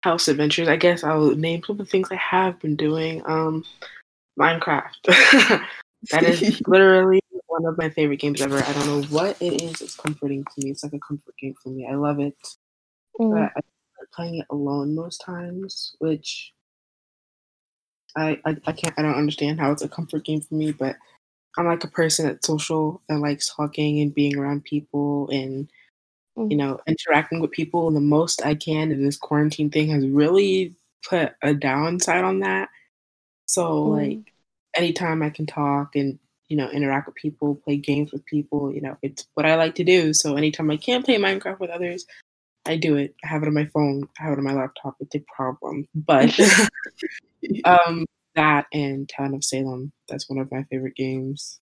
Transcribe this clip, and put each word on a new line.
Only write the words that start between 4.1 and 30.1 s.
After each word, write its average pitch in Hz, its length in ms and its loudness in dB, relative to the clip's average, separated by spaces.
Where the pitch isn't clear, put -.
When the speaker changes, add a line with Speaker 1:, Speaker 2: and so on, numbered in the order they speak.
Speaker 1:
Minecraft. 165 1300 4
<laughs> - 40 -16
That 156 120 4
is 170 380 2
Speaker 2:
<laughs> - 40 -6
Speaker 1:
literally 190 540 8
one 165 180 -2
of 165 100 -2
my 160 140 -2
favorite 147 300 0
games 143 200 -2
ever. 139 160 0
I 139 160 0
don't 143 140 0
know 143 220 0
what 165 340 0
it 175 180 -2
is. 165 220 -10
It's - 140 -14
comforting 139 480 -6
to 139 200 -8
me. 139 60 -6
It's 139 120 -10
like 147 120 -10
a 143 40 -8
comfort - 380 -12
game 135 160 -12
for - 60 -14
me. 131 180 -10
I 131 80 -6
love 147 260 0
it. 143 140 -4
Speaker 3:
Mm. 226 140 2
Speaker 1:
But 214 100 2
I - 60 -6
prefer - 540 -18
playing 170 240 -8
it - 100 -8
alone 143 460 -4
most 165 240 -8
times, 180 800 -12
which - 560 -6
I, 156 300 0
I, 156 100 0
I 156 60 -4
can't, 160 260 0
I 151 40 0
don't 151 160 2
understand 147 420 -2
how 143 120 2
it's 147 100 -4
a 151 80 -6
comfort 160 340 -8
game 156 160 -4
for 156 140 -12
me, 156 180 -2
but 135 240 -4
I'm, 170 80 2
like, 170 180 0
a - 40 -10
person 160 380 0
that's - 200 -4
social 156 640 -2
and 151 100 0
likes 147 340 -4
talking 147 460 -2
and 147 140 0
being 143 240 2
around 143 260 -4
people 143 640 -4
and, 135 400 -6
you 226 100 -4
Speaker 3:
Mm. 156 100 0
Speaker 1:
know, 139 300 -2
interacting 160 540 0
with 156 100 -2
people 165 400 -2
the 151 100 2
most 147 420 2
I 151 120 0
can. 156 360 -2
And 139 160 -2
this 143 120 -2
quarantine 151 500 0
thing 156 220 0
has 143 160 2
really 180 680 2